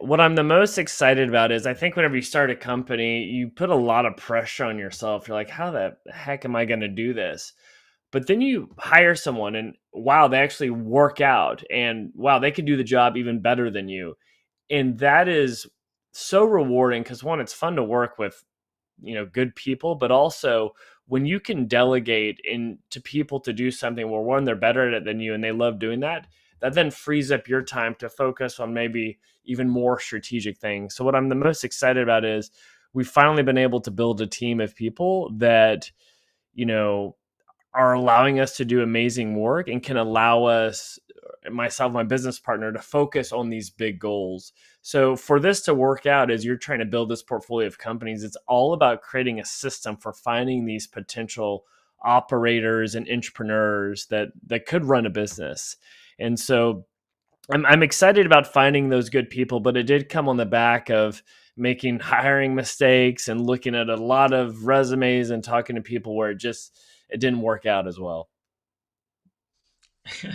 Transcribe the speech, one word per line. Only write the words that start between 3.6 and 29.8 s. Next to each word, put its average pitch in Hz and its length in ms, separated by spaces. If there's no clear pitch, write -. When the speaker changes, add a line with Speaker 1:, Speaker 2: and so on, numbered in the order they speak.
Speaker 1:
a 175 60
lot 120 300
of 104 100
pressure 113 480
on 110 140
yourself. 104 500
You're 107 80
like, 107 140
"How 175 200
the 107 260
heck 139 320
am 123 120
I 117 80
gonna 110 240
do 113 240
this?" 90 400
But 131 160
then 208 140
you 254 360
hire 175 380
someone 113 400
and, 110 220
wow, 139 340
they 131 120
actually 143 320
work 120 500
out 110 500
and, 113 460
wow, 135 240
they 143 100
can 151 140
do 143 120
the 131 60
job 120 340
even 117 240
better 120 300
than 98 180
you. 92 280
And 131 300
that 147 300
is 139 400
so - 320
rewarding 127 640
'cause, 117 180
one, 160 160
it's 127 140
fun 170 240
to 127 80
work 120 340
with, 104 240
you 113 140
know, 107 100
good 120 300
people, 143 400
but 127 160
also 127 640
when 131 180
you 180 140
can 147 300
delegate 120 760
in, 117 380
to 120 100
people 143 380
to 131 140
do 123 180
something 117 400
where, 110 100
one, 127 220
they're 120 140
better 120 320
at 120 60
it 98 100
than 110 160
you 110 120
and 110 120
they 110 80
love 117 260
doing 113 220
that, 156 260
that 131 160
then 160 160
frees 147 400
up 135 160
your 131 160
time 117 320
to 117 140
focus 131 500
on 117 160
maybe 113 460
even 127 240
more 123 320